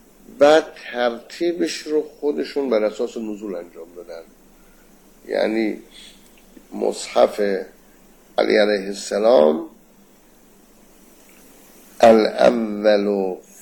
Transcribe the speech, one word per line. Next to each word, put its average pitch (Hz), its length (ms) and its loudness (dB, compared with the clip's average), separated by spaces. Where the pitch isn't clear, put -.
بعد 151 260 6
ترتیبش 156 840 -4
رو 151 240 -4
خودشون 143 680 -6
بر 107 140 2
اساس 113 320 -6
نزول 107 380 -10
انجام 87 420 -16
دادن. 85 260 -18
یعنی 107 500 -2
مصحف 107 680 0
علی 107 180 2
علیه 104 300 0
السلام، 123 840 2
الاول 107 1400 2